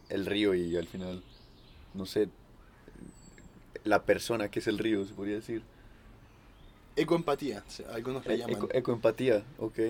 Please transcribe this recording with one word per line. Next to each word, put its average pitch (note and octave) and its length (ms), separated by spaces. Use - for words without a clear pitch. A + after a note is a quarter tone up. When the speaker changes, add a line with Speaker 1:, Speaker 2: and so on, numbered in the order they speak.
Speaker 1:
el F#2+ 180
río G2+ 280
y E2+ 220
al E2+ 120
final, F#2 340
no F#2+ 120
sé, G#2 220
la G#2 200
persona G#2 460
que - 80
es - 80
el G#2+ 120
río, G#2+ 280
se G2+ 80
podría G2+ 220
decir. E2+ 260
Speaker 2:
Ecoempatía, D3 720
se-, - 180
algunos B2 400
le - 80
Speaker 1:
E-, - 40
Speaker 2:
llaman. A#2 180
Speaker 1:
eco-, G#2 160
ecoempatía, A#2 680
ok. A2 160